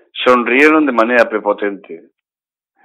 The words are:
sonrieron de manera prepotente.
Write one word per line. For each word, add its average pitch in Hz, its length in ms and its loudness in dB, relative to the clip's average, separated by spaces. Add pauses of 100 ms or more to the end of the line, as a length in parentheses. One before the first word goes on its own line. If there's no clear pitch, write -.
(260)
sonrieron 127 600 2
de 131 40 -2
manera 117 380 2
prepotente. 101 800 -6 (760)